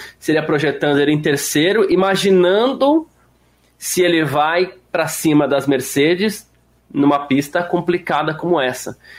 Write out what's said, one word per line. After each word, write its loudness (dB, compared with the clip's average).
seria -2
projetando 0
ele 2
em 0
terceiro, 0
imaginando 2
se -4
ele 2
vai 0
pra -2
cima 2
das 0
Mercedes 0
numa 2
pista -2
complicada -2
como -2
essa. -6